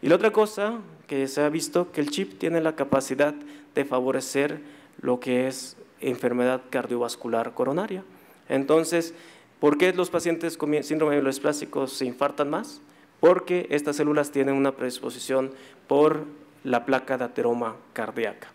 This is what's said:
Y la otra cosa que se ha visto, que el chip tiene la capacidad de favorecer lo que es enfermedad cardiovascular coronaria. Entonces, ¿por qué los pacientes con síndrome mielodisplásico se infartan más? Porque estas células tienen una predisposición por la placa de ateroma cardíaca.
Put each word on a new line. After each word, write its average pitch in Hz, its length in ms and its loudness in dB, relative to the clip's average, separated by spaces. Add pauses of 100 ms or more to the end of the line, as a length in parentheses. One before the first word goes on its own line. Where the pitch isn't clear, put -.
Y - 80 -2
la 165 60 8
otra 208 160 4
cosa 214 480 0 (280)
que 135 200 0
se 135 140 -2
ha 147 80 4
visto, 170 420 0
que 147 100 -2
el 147 100 0
chip 196 260 -4
tiene 165 240 0
la 156 140 0
capacidad 139 580 2 (400)
de 139 120 2
favorecer 135 760 0 (420)
lo 123 180 0
que 127 280 0
es - 300 -10 (240)
enfermedad 123 680 0
cardiovascular 117 840 -2
coronaria. 185 500 -2 (460)
Entonces, 160 640 2 (460)
¿por 147 180 4
qué 180 160 4
los 180 160 0
pacientes 165 480 -2
con 151 140 -2 (120)
síndrome 156 320 2
mielodisplásico 143 720 0
se 135 180 -4
infartan 143 440 -2
más? 175 320 -6 (380)
Porque 180 520 4
estas 147 240 -2
células 147 340 2
tienen 139 240 2
una 135 200 2
predisposición 131 760 -4 (360)
por 151 380 4 (380)
la 120 220 0
placa 131 320 0
de 123 60 -2
ateroma 117 520 -2 (180)
cardíaca. 110 600 -6